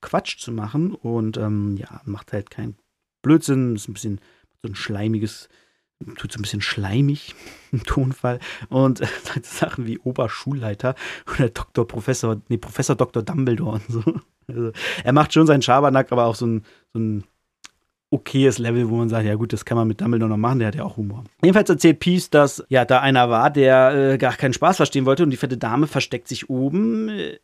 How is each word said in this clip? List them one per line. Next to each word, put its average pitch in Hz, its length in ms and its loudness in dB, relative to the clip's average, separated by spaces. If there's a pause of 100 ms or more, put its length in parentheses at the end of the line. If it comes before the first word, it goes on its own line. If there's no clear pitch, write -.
Quatsch - 380 -6
zu - 120 -12
machen 127 420 -4
und, 117 440 -4
ähm, 104 400 -2
ja, - 280 -14
macht - 280 -12
halt 101 160 -8
keinen 107 260 -12 (460)
Blödsinn, 131 540 2
ist 104 120 -10
ein 110 60 -10
bisschen 101 260 -8 (440)
so 113 60 -8
ein 98 60 -12
schleimiges, 107 720 -4 (720)
tut - 140 -10
so - 80 -12
ein - 20 -6
bisschen 101 200 -6
schleimig 123 720 -2 (180)
<laughs> - 180 -20
im 120 120 -4
Tonfall 127 560 -2 (300)
und, 131 320 2
äh, 113 60 -2 (160)
sagt - 220 -8
Sachen - 400 -6
wie 113 140 -8
Oberschulleiter 127 960 -4 (400)
oder 123 140 2
Doktor - 380 -4
Professor, 117 600 -4
nee, 120 80 -2
Professor - 380 -2
Doktor 117 260 -2
Dumbledore 117 540 -2
und 104 120 -8
so. 113 160 -6 (440)
Also, 117 240 -6 (320)
er 123 100 2
macht 147 200 4
schon 160 120 6
seinen 143 160 6
Schabernack, 131 500 4
aber 123 140 2
auch 113 100 0
so 120 120 -2
ein, 113 160 -2 (300)
so 113 60 -6
ein 107 260 -4 (840)
okayes 135 480 2
Level, 120 320 0
wo 113 60 0
man 117 140 0
sagt, 110 160 0
"Ja 104 100 0
gut, 110 160 -4
das 107 140 -6
kann 117 120 -2
man 113 100 2
mit 110 120 -2
Dumbledore 113 300 0
noch 107 80 0
machen, 120 220 2
der 110 100 0
hat 107 60 -4
ja - 80 -6
auch 202 120 -10
Humor." 107 300 -8 (160)
Jedenfalls 190 280 6
erzählt 160 300 4
Peeves, 180 300 0
dass 143 400 4
ja 127 160 4
da 127 160 4
einer 131 280 4
war, 120 200 4
der, 135 640 6
äh, 135 40 0
gar 123 160 0
keinen 131 200 -2
Spaß 180 240 2
verstehen 139 280 0
wollte 135 180 4
und 147 80 2
die 123 60 -4
fette 127 200 -4
Dame 120 300 0
versteckt 127 400 -6
sich - 220 -10
oben, 208 600 -2
äh, 202 340 -8